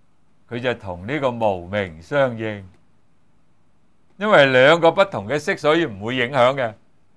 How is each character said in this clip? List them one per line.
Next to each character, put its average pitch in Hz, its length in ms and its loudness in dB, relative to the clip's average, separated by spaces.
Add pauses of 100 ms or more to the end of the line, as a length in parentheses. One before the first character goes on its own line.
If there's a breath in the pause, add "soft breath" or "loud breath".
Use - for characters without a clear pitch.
(480)
佢 120 100 -10
就 123 160 -4
同 92 320 -12
呢 147 140 -6
個 135 100 -2
無 101 360 -4
明 90 340 -6
相 131 360 -2
應， 107 300 -10 (1500)
因 196 140 -4
為 151 160 6
兩 135 340 6
個 165 100 4
不 196 140 2
同 110 240 -6
嘅 143 100 -2
識， 190 200 -4
所 151 180 0
以 170 80 0
唔 104 220 -8
會 123 100 -6
影 120 140 -2
響 131 240 2
嘅， 127 140 -4 (480)